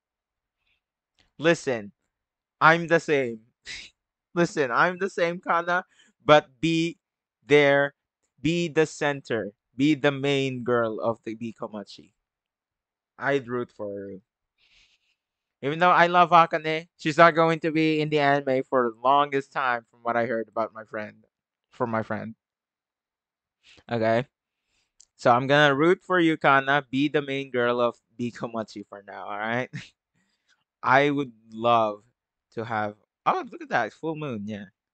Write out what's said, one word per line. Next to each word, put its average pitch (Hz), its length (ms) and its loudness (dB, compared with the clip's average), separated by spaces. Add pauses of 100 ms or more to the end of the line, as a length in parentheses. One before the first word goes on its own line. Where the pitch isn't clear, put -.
(1400)
Listen, 135 540 -2 (680)
I'm 165 260 4
the 160 140 2
same. 127 400 -2 (260)
<laughs> - 680 -20
Listen, 165 360 0
I'm 170 280 0
the 190 120 -6
same, 175 300 -4
Kana, 175 440 -2 (400)
but 151 240 6 (120)
be 165 380 -2 (500)
there, 143 460 4 (460)
be 170 280 0
the 151 180 0
center, 135 680 -6 (240)
be 147 180 2
the 139 180 0
main 135 500 -4
girl 113 380 -2
of 113 240 -4
the 110 100 -10
Bikomachi. 107 800 -14 (1040)
I'd 131 300 -2
root 120 240 -6
for 104 160 -12
her. 98 240 -12 (1500)
Even 151 180 -4
though 180 100 6
I 165 160 6
love 175 240 4
Akane, 165 560 2 (120)
she's 156 200 -2
not 165 160 8
going 165 260 2
to 160 120 -2
be 156 280 2
in 151 100 -2
the 151 100 2
anime 139 500 2
for 120 240 2
the 113 80 -20
longest 139 480 2
time 123 400 -4
from 120 120 -20
what 117 140 -2
I 117 100 0
heard 113 200 -4
about 110 260 -6
my 110 120 -18
friend, 107 320 -12 (540)
from 120 200 -6
my 110 140 -2
friend. 107 320 -10 (1500)
Okay? 117 360 -2 (880)
So - 160 2
I'm 127 160 0
gonna 143 260 4
root 165 300 2
for 180 160 0
you, 160 160 2
Kana. 139 520 2
Be 139 200 -2
the 147 140 -2
main 139 280 -10
girl 123 300 0
of 120 160 0 (240)
Bikomachi 113 680 -10
for 101 160 -20
now, 98 200 -16
all 101 140 -10
right? 113 340 -4
<laughs> - 1120 -20
I 139 280 2
would 139 220 -4 (200)
love 110 520 0 (500)
to 113 100 -8
have, 107 300 -6 (320)
oh, 339 240 -2
look 339 120 -18
at 269 80 -18
that, 120 220 -4
full 160 220 -8
moon, 131 320 -8
yeah. 104 200 -12 (280)